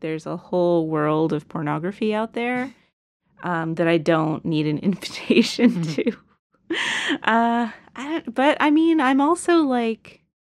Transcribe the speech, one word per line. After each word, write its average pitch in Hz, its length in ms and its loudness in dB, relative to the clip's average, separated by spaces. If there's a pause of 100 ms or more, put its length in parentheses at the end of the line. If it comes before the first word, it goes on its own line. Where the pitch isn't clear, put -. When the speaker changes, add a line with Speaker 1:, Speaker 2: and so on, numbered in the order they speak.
Speaker 1:
there's 160 260 -6
a 156 100 -6
whole 175 500 0
world 156 460 0
of 151 140 -4
pornography 170 640 -4
out 220 200 -4
there, 247 400 -4 (720)
um, 165 320 -4
that 165 120 0
I 170 100 4
don't 160 480 0
need 151 220 0
an 151 100 0
<laughs> - 120 -2
invitation - 800 2
Speaker 2:
Mm-hmm. 165 200 -2 (200)
Speaker 1:
to. - 60 -8 (1080)
Uh, 233 460 0 (260)
I 269 140 -10
don't, 311 240 -6
but, 277 260 2
I 302 120 2
mean, 320 280 4
I'm 269 220 2
also, 339 420 2
like, 240 580 -4 (260)